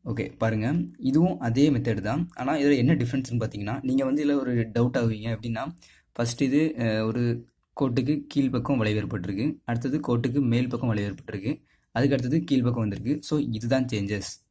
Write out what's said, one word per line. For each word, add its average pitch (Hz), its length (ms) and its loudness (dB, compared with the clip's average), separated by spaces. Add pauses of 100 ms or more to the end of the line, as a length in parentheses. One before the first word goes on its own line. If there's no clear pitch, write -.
ஓகே, 113 200 -4 (120)
பாருங்க, 110 300 0 (340)
இதுவும் 160 400 4
அதே 123 300 4
method 107 320 0
தான். 123 200 -2 (140)
ஆனா 127 180 -2
இதுல 143 220 4
என்ன 127 180 6
டிஃபரன்ஸ்னு 120 460 -2
பாத்தீங்கன்னா, 104 420 -4
நீங்க 131 220 0
வந்து 143 180 0
இதுல 143 140 2
ஒரு 123 180 0 (160)
doubt 120 280 2
ஆகுவீங்க. 113 320 -2
எப்படின்னா, 113 320 -6 (500)
first 120 300 -2
இது, 139 180 4 (180)
அஹ், 110 260 0
ஒரு 113 180 0 (540)
கோட்டுக்கு 131 400 0 (120)
கீழ்ப்பக்கம் 131 520 0
வளைவு 107 200 2
ஏற்பட்டிருக்கு, 98 460 -4 (180)
அடுத்தது 123 360 -2
கோட்டுக்கு 123 460 0
மேல் 123 240 2
பக்கம் 120 220 -2
வளைவு 101 160 0
ஏற்பட்டிருக்கு, 101 460 -6 (400)
அதுக்கு 131 220 4
அடுத்தது 123 280 0
கீழ்ப்பக்கம் 120 420 2
வந்திருக்கு. 113 360 -2
So 156 140 -2 (160)
இதுதான் 120 360 0
changes 101 440 -4 (180)